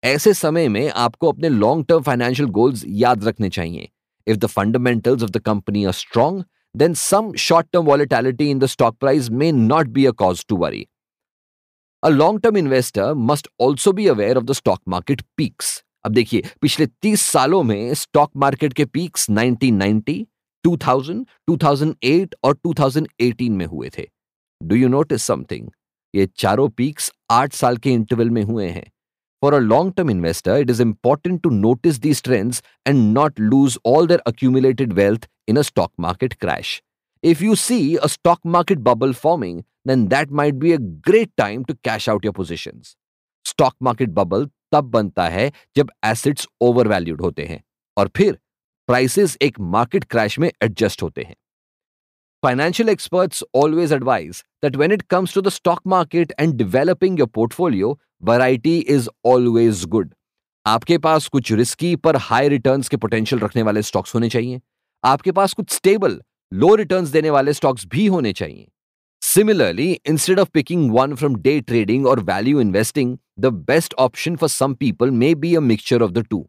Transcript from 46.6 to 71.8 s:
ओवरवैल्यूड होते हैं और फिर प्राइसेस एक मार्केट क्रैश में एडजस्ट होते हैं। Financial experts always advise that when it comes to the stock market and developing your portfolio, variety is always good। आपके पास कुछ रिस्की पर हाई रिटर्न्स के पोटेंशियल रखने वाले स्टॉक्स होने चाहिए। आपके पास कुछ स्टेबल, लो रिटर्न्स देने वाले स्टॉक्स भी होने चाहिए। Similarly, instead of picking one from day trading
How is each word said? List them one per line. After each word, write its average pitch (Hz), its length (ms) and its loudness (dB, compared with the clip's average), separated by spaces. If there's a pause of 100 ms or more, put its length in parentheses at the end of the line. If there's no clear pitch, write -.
ओवरवैल्यूड 104 600 2
होते 76 240 -6
हैं 80 180 -14 (340)
और 101 180 2
फिर 196 180 2 (540)
प्राइसेस 131 540 2
एक 143 180 -2
मार्केट 101 440 -2
क्रैश 110 360 -2
में 165 120 0 (120)
एडजस्ट 107 400 -2
होते 78 180 -10
हैं। - 140 -16 (1120)
Financial 170 500 0
experts - 480 -4 (140)
always 156 400 2
advise 110 460 -4 (220)
that 135 160 -2
when 190 160 2
it 180 160 -10
comes 185 240 -2
to 196 100 0
the 185 120 -4
stock 175 200 0 (140)
market 170 340 0 (140)
and 147 200 0
developing 160 580 0
your 123 100 2 (100)
portfolio, 117 560 -2 (300)
variety 127 640 2
is 131 180 2 (200)
always 117 580 4
good। 87 240 -2 (560)
आपके 117 320 0
पास 156 300 0
कुछ 127 240 -4
रिस्की 123 440 -2
पर 160 200 0
हाई 139 340 0
रिटर्न्स 135 400 0
के 131 80 -4
पोटेंशियल 110 440 -2
रखने 107 200 -2
वाले 107 200 0
स्टॉक्स - 340 -6
होने 117 140 0
चाहिए। 123 320 -6 (420)
आपके 143 280 2
पास 196 220 0
कुछ - 180 -8
स्टेबल, 190 500 0 (320)
लो 151 220 4
रिटर्न्स 185 340 -2
देने 156 200 0
वाले 143 240 2
स्टॉक्स 131 340 -2
भी 202 200 0
होने 147 260 0
चाहिए। 64 380 -12 (520)
Similarly, 165 720 2 (140)
instead 180 360 2
of - 60 -20
picking 151 480 0
one 135 200 -2
from 143 180 0
day 131 320 0
trading 117 360 0